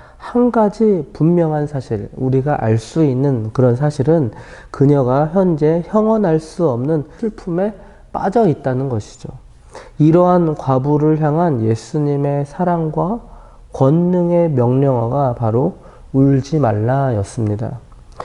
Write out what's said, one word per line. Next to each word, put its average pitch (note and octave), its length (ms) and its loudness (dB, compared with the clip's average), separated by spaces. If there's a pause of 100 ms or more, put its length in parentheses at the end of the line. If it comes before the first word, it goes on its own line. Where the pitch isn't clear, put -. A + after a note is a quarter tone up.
(180)
한 A#3+ 340 0
가지 G#3 640 0
분명한 D#3 540 0
사실, A#2 480 -6
우리가 C3 480 -2
알 A2 140 2
수 E3 260 -2
있는 B2+ 500 0
그런 B2 220 2
사실은 D3 560 0 (400)
그녀가 C#3 600 2
현재 E3+ 540 2
형언할 G#3+ 520 0
수 D#3+ 300 -2
없는 C3+ 360 -2 (140)
슬픔에 G#3 540 -4 (380)
빠져 G3+ 360 0
있다는 C3+ 420 -2
것이죠. - 400 -8 (720)
이러한 E3+ 560 4
과부를 D3 680 0
향한 D3+ 420 0
예수님의 C#3+ 840 -2
사랑과 E3+ 720 -2 (540)
권능의 F3 800 2
명령어가 B2+ 840 0
바로 A#2+ 420 -2 (360)
"울지 C#3 460 2
말라"였습니다. A2 1200 -2 (460)